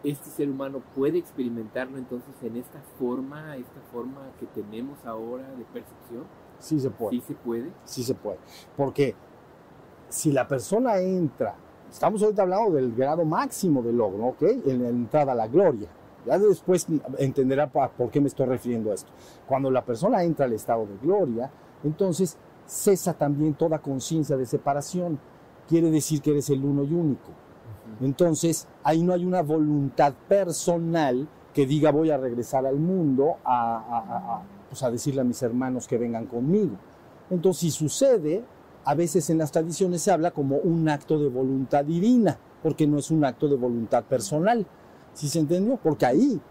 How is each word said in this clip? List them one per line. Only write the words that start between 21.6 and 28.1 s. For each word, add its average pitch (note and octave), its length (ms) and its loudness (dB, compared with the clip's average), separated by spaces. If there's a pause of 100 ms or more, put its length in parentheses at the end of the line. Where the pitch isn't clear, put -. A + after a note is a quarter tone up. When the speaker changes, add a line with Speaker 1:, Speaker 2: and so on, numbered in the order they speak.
Speaker 2:
entonces E3+ 540 -2 (280)
cesa - 480 0
también D3 420 0
toda D#3+ 240 0
conciencia C#3+ 580 -2
de C3 80 -2
separación. C#3+ 760 -4 (480)
Quiere E3 220 4
decir D#3 320 0
que D#3 100 0
eres C#3+ 200 0
el C3+ 120 0
uno C#3+ 200 0
y C#3+ 100 -2
único. E3 360 0 (680)
Speaker 1:
Ujú. B2+ 80 -4
Speaker 2:
Entonces, D#3+ 600 0 (160)